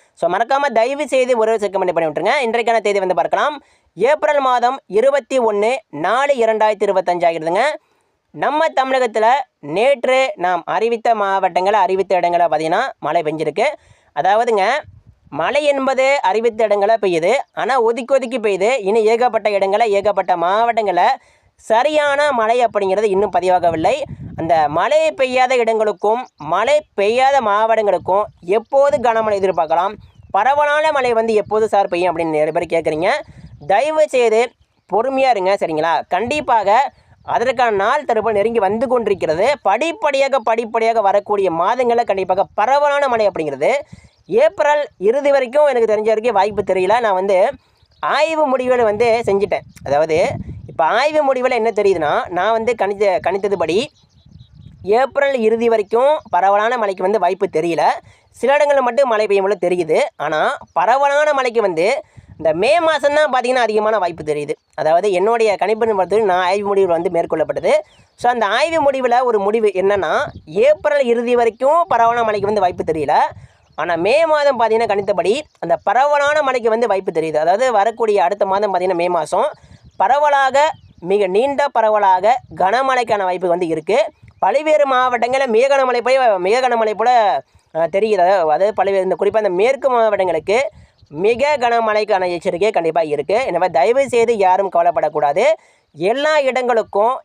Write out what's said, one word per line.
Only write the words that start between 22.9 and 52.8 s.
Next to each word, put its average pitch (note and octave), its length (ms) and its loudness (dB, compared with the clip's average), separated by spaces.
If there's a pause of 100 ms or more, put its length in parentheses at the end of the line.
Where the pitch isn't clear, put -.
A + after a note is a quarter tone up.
இன்னும் G3+ 300 0
பதிவாகவில்லை. F3+ 720 0 (340)
அந்த D#3+ 320 0
மழை C4+ 440 0
பெய்யாத B3+ 440 0
இடங்களுக்கும் A3 720 -2 (100)
மழை A3 580 -2
பெய்யாத B3+ 460 2
மாவட்டங்களுக்கும் G#3 840 0 (180)
எப்போது C4+ 580 0
கனமழை A3+ 420 0
எதிர்பார்க்கலாம், F3 540 0 (360)
பரவலான D4 600 2
மழை B3+ 200 0
வந்து A3+ 220 0
எப்போது G#3 340 0
சார் G3 200 2
பெய்யும் F3 280 -2
அப்படின்னு E3 140 -2
நிறைய D#3 220 0
பேர் E3+ 220 -4
கேட்குறீங்க. D#3+ 340 -2 (580)
தயவு D4 420 0
செய்து A#3+ 440 2 (400)
பொறுமையா C4 360 0
இருங்க, G3 260 0
சரிங்களா? D#3+ 540 -2
கண்டிப்பாக A#3 840 0 (300)
அதற்கான A#3 480 -2
நாள் A3 340 0
தருப்பு A3 280 -2
நெருங்கி A3 260 0
வந்து G#3+ 280 0
கொண்டிருக்கிறது. G#3 760 0
படிப்படியாக, C#4 760 0
படிப்படியாக A3+ 600 -2
வரக்கூடிய G3+ 520 0
மாதங்கள்ல A#3 520 0
கண்டிப்பாக F#3+ 500 -2
பரவலான C#4+ 540 0
மழை A3 200 0
அப்படிங்கிறது D#3+ 440 -2 (540)
ஏப்ரல் D4 600 0 (100)
இறுதி C4+ 320 0
வரைக்கும் C#4 360 2
எனக்கு A3+ 280 2
தெரிஞ்ச G#3+ 100 -2
வரைக்கும் A3 300 0
வாய்ப்பு G3+ 320 0
தெரியல. F#3+ 340 0
நான் G#3+ 140 0
வந்து G3 380 2 (480)
ஆய்வு D4+ 460 0
முடிவுகளை B3+ 380 0
வந்து A3+ 420 0
செஞ்சுட்டேன். G3 340 -2 (240)
அதாவது, D#3 460 0 (360)
இப்ப D#3+ 180 -2
ஆய்வு C4+ 480 0
முடிவுல B3+ 180 -2
என்ன A#3 200 0
தெரியுதுன்னா, G3 580 0
நான் F3+ 220 -2
வந்து A3+ 280 -2
கணித்த-, G3 480 0